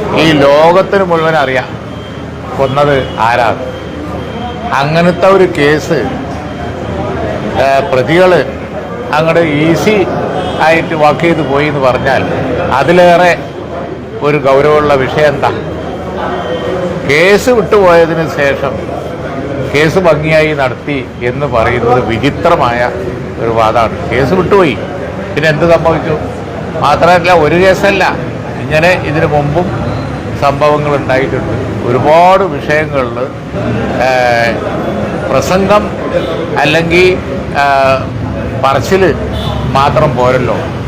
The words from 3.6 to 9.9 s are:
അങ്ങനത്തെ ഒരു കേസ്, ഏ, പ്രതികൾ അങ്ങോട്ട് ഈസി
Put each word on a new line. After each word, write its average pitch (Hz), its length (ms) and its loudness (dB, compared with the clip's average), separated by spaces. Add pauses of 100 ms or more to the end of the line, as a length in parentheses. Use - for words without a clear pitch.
അങ്ങനത്തെ 165 520 2
ഒരു 190 220 6 (100)
കേസ്, 147 400 2 (1600)
ഏ, 135 300 2
പ്രതികൾ 156 540 2 (680)
അങ്ങോട്ട് 160 280 2
ഈസി 165 680 2 (560)